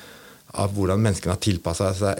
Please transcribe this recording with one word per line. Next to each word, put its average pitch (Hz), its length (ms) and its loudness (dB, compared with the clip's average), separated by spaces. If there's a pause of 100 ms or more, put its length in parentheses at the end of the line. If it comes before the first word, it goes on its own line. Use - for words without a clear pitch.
(580)
av 98 160 -2
hvordan 98 260 2
menneskene 95 360 2
har - 80 -4
tilpasset 92 580 0
seg, 98 180 0